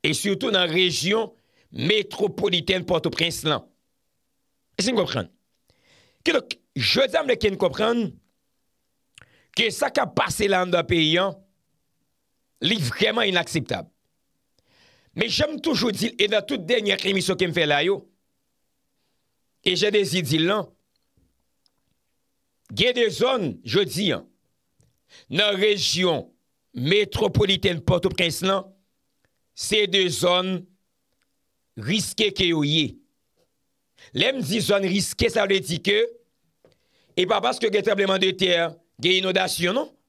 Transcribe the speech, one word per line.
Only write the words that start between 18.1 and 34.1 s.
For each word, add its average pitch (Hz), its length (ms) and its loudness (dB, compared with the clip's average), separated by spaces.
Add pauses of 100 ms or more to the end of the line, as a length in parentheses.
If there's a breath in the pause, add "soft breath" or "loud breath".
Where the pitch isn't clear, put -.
e 185 160 2
jè 208 160 2
dezi 185 300 2
di 156 180 2
lan, 185 240 0 (2000)
gen 233 220 2
de 240 100 2
zòn, 214 460 0 (100)
jodi, 180 480 0 (1200 loud breath)
nan 208 300 0
rejyon 180 640 0 (500)
metwopolitèn 190 1120 0
Pòtoprens 175 560 0
lan, 190 240 0 (880)
se 214 320 0
de 190 240 2
zòn 180 460 0 (1200)
riske 196 580 -2
ke 180 160 2
yo 160 160 2
ye. 147 280 0 (1200 loud breath)